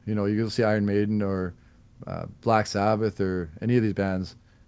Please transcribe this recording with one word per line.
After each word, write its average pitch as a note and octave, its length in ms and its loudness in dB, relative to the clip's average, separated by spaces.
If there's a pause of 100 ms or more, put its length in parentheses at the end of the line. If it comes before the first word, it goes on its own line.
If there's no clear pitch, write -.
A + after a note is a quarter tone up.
you G#2+ 100 -4
know, G#2 100 0
you'll G#2+ 260 0
see A#2+ 120 2
Iron G#2+ 220 2
Maiden G#2 360 2
or, F#2 340 -2 (520)
uh, F2 200 -8 (140)
Black A2 260 2
Sabbath G#2+ 520 0
or F#2 300 -2 (120)
any A#2 160 2
of A#2 60 4
these G#2 100 0
bands, F#2 420 -2 (320)